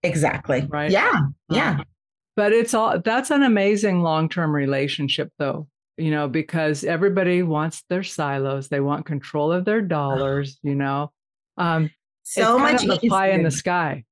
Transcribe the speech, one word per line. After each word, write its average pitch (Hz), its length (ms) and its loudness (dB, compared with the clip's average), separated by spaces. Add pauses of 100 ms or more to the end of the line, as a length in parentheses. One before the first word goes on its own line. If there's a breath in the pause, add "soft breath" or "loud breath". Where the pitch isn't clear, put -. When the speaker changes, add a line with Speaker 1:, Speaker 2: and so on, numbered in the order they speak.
Speaker 1:
Exactly. 147 640 -2
Speaker 2:
Right? 147 220 -2
Speaker 1:
Yeah. - 240 2
Speaker 2:
Um, 143 200 0 (140)
Speaker 1:
Yeah. 170 280 0 (600)
Speaker 2:
but 208 160 4
it's 233 220 2
all, 220 260 2
that's 240 300 0
an 285 120 4
amazing 202 600 4
long-term 160 520 0
relationship, 139 840 -2
though, 151 280 -4 (300)
you 160 140 -2
know, 151 180 0
because 156 560 -2
everybody 180 580 2
wants 156 460 -2
their 185 140 -2
silos. 139 680 -4
They 143 100 -2
want 143 280 -2
control 147 440 -2
of 180 140 0
their 214 160 0
dollars, 139 800 -2
you 143 140 -2
know. 139 360 -2 (460)
Um, 160 320 0 (340)
Speaker 1:
So - 180 -4 (140)
Speaker 2:
it's 254 60 4
kind - 0 -
Speaker 1:
much - 360 2
Speaker 2:
of - 60 -6
a 233 60 2
pie 190 220 2
in 190 100 2
the 165 60 2
Speaker 1:
easier. 143 100 -2
Speaker 2:
sky. 165 540 -2